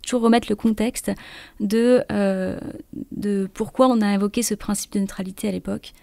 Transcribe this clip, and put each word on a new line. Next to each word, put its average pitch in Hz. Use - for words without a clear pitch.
toujours 247
remettre 233
le 214
contexte 220
de, 233
euh, 190
de 196
pourquoi 262
on 240
a 208
invoqué 202
ce 214
principe -
de 202
neutralité 190
à -
l'époque. 190